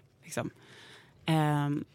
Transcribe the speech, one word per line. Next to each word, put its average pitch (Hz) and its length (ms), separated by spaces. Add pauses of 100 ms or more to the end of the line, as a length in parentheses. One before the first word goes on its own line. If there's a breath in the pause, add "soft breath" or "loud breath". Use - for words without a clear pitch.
(240)
liksom. 143 260 (760 loud breath)
Ehm, 151 580 (100)